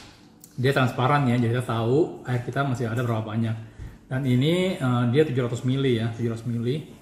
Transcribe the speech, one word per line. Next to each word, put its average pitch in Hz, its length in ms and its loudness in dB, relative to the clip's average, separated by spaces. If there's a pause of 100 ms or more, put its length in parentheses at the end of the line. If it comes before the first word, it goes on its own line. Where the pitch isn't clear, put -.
(580)
dia 131 160 2
transparan 131 560 2
ya, 120 80 2
jadi 120 240 2
kita 117 160 -2
tahu 120 480 0
air 123 160 -2
kita 135 240 -2
masih 123 240 -2
ada 120 160 -2
berapa 110 160 -2
banyak. 113 320 -2 (560)
Dan 135 160 -2
ini, 165 560 2
eh, 123 220 2 (100)
dia 151 80 6
tujuh 131 240 0
ratus 120 160 -6
mili 127 400 0
ya, 117 80 -2
tujuh 113 240 -4
ratus 113 160 -8
mili. 120 400 -4 (120)